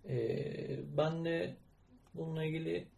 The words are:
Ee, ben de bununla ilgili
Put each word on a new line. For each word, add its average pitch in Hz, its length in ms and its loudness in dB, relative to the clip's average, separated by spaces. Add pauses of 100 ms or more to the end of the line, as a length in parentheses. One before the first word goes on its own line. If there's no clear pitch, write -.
Ee, - 880 0
ben 165 280 4
de 170 320 0 (580)
bununla 160 300 -2
ilgili 165 540 0